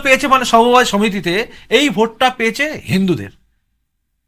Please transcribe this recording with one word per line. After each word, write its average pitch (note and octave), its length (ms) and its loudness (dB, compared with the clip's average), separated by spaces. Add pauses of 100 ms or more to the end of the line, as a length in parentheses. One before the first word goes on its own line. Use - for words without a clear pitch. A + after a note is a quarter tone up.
পেয়েছে C4 220 2
মানে B3+ 260 2
সমবায় A#3+ 400 4
সমিতিতে, G3+ 400 -2 (360)
এই C4 160 2 (100)
ভোটটা A3+ 320 0 (100)
পেয়েছে A3+ 280 -4 (260)
হিন্দুদের, D#3+ 400 -2 (960)